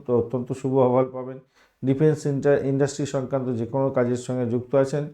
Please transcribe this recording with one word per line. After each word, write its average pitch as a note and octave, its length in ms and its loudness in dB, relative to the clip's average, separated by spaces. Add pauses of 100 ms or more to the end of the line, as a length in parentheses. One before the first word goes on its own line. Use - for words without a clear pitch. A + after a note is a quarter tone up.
তো B2 120 2
অত্যন্ত B2 340 -2
শুভ C3 200 -4
ফল C3 400 4
পাবেন। B2+ 260 -10 (460)
ডিফেন্স D3 420 2
ইন্টা-, C#3+ 380 2
ইন্ডাস্ট্রি C#3 420 0
সংক্রান্ত B2+ 520 -4
যে A#2 80 -4
কোনো C3+ 240 -2
কাজের B2 260 0
সঙ্গে B2+ 300 -4
যুক্ত A#2+ 280 -2
আছেন C#3+ 400 2